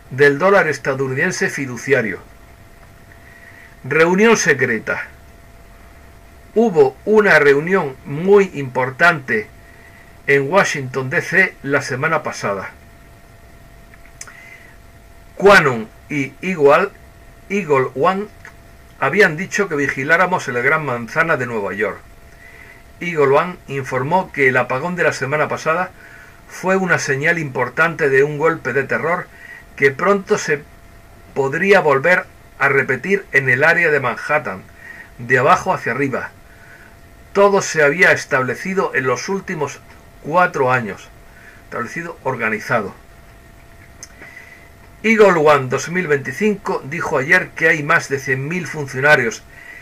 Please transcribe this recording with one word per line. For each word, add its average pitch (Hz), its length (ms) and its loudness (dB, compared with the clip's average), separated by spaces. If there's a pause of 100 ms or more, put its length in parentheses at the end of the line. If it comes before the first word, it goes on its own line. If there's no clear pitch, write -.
(100)
del 143 280 2
dólar 185 300 2
estadounidense 139 840 -4
fiduciario. 123 680 -2 (1600)
Reunión 180 520 4
secreta. 123 720 -2 (1500)
Hubo 170 500 4
una 202 340 4
reunión 147 640 2
muy 185 500 2
importante 131 960 -2 (800)
en 139 240 2
Washington, 131 600 0
D 165 100 -2
C 185 420 0
la 135 200 -2
semana 143 400 -2
pasada. 101 480 -8 (2750)
Quanon 143 540 4 (220)
y 139 320 -6
Eagle, 170 480 4 (580)
Eagle 147 460 0
One 185 320 0 (720)
habían 160 360 2
dicho 190 320 -4
que 156 60 -6
vigiláramos 160 720 0
el 120 160 -4
Gran 156 220 0
Manzana 139 520 -2
de 127 100 -4
Nueva 104 260 -6
York. 98 260 -4 (1000)
Eagle 151 340 2
One 175 220 0 (100)
informó 135 640 -4
que 139 180 0
el 127 100 0
apagón 135 360 -4
de 175 80 -4
la 147 100 2
semana 151 360 -4
pasada 160 420 -4 (580)
fue 185 280 -4
una 175 240 -2
señal 147 380 -2
importante 147 720 -2
de 135 120 4
un 147 160 -2
golpe 156 340 -2
de 135 120 -2
terror 143 420 -4 (480)
que 139 160 2
pronto 190 460 0
se 147 260 -4 (720)
podría 165 460 2
volver 151 460 2 (320)
a 139 100 0
repetir 139 640 0
en 135 160 0
el 127 160 2
área 170 260 2
de 147 80 2
Manhattan, 120 640 -4 (560)
de 127 200 0
abajo 175 340 2
hacia 123 200 -4
arriba. 120 380 -4 (1040)
Todo 196 300 4
se 160 200 -2
había 160 300 4
establecido 143 800 -4
en 131 120 -2
los 156 220 -4
últimos 185 520 -8 (420)
cuatro 160 480 0
años, 113 380 -4 (560)
establecido 165 580 -10
organizado. 113 720 -4 (2000)
Eagle 214 380 6
One 143 280 4
dos 139 200 -4
mil 175 180 -4
veinticinco 151 800 -2
dijo 151 340 -4
ayer 160 380 0
que 160 120 2
hay 160 140 2
más 160 260 0
de 135 120 -4
cien 135 260 -4
mil 151 220 -6
funcionarios 131 720 0 (400)